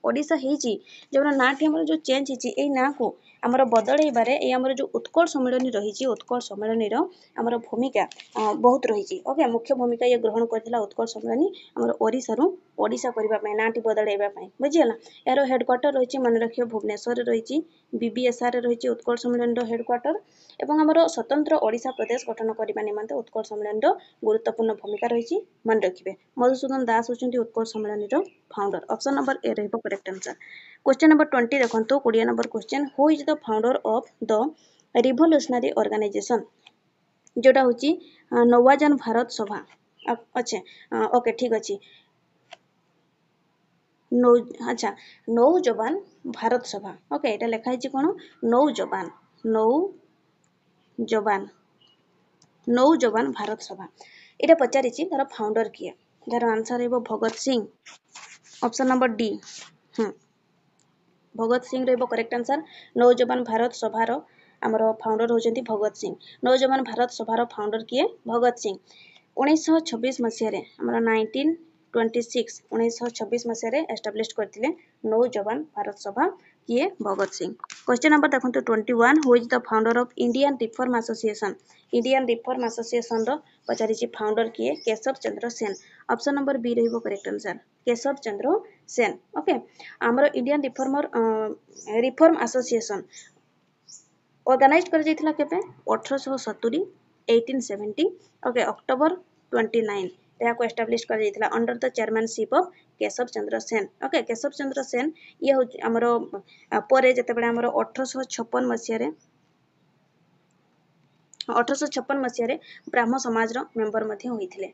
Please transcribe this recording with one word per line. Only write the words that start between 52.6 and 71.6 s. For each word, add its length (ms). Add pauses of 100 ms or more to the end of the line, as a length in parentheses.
ନୌଜବାନ 640
ଭାରତ 280
ସଭା। 280 (520)
ଏଇଟା 160
ପଚାରିଛି, 500
ତାର 180
ଫାଉଣ୍ଡର 460
କିଏ? 220 (360)
ଯାହାର 240
ଆନ୍ସର 260
ରହିବ 220
ଭଗତ 360
ସିଂ। 300 (1000)
ଅପସନ୍ 260
ନମ୍ବର 180
ଡି। 220 (640)
ହୁଁ। 160 (1300)
ଭଗତ 280
ସିଂ 220
ରହିବ 200
କରେକ୍ଟ 280
ଆନ୍ସର। 260 (360)
ନୌଜବାନ 480
ଭାରତ 320
ସଭାର 420 (440)
ଆମର 220 (160)
ଫାଉଣ୍ଡର 300
ହେଉଛନ୍ତି 320
ଭଗତ 340
ସିଂ। 180 (300)
ନୌଜବାନ 400
ଭାରତ 280
ସଭାର 340
ଫାଉଣ୍ଡର 380
କିଏ? 220 (220)
ଭଗତ 300
ସିଂ। 180 (640)
ଉଣେଇଶହ 460
ଛବିଶ 400
ମସିହାରେ, 380 (140)
ଆମର 240
ନାଇନଟିନ୍ 520 (420)